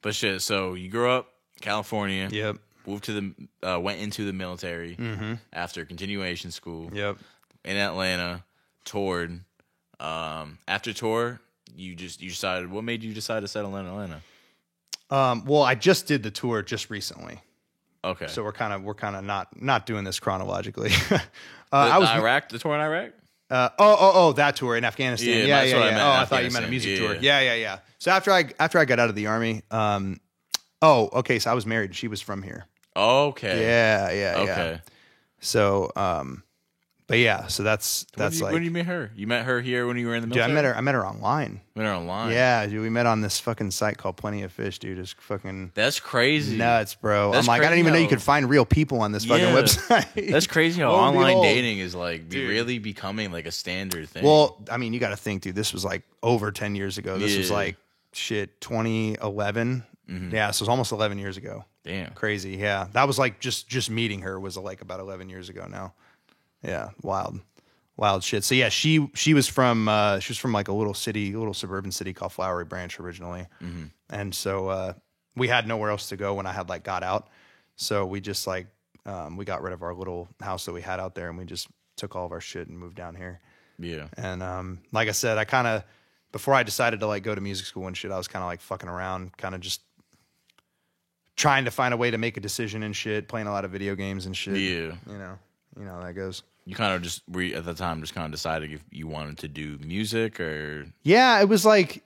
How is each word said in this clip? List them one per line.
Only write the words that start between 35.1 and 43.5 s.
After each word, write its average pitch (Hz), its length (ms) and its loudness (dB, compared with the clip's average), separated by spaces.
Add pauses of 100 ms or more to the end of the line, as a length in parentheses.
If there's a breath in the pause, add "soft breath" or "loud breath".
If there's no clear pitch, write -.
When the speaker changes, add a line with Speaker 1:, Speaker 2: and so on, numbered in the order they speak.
Speaker 2:
So, 98 540 2
um, 76 480 -2 (640)
but 117 120 2
yeah, 107 300 4
so - 140 -4
that's, - 520 0
Speaker 1:
When 104 100 -2
Speaker 2:
that's 101 120 0
Speaker 1:
did - 40 -2
you, - 60 -2
Speaker 2:
like 98 80 -2
Speaker 1:
when 165 80 0
did 170 40 -2
you 165 60 -2
meet 170 140 -2
her? 165 280 -6
You 104 120 -8
met 117 180 0
her 123 160 0
here 123 260 0
when 120 120 -2
you 120 80 -2
were 117 80 -2
in 117 80 -2
the 113 60 -6
Speaker 2:
Dude, 120 140 0
I 113 40 4
Speaker 1:
military? 135 80 2
Speaker 2:
met 151 180 4
her, 110 60 -2
I - 20 -4
met 135 140 2
her 104 120 0
online. 107 540 -2 (140)
Speaker 1:
Met 110 100 -4
her 104 80 0
online? 92 400 -4
Speaker 2:
Yeah, 120 320 4
dude, 104 160 -4
we 113 80 -2
met 117 160 2
on 113 160 4
this 104 200 -2
fucking 107 320 -4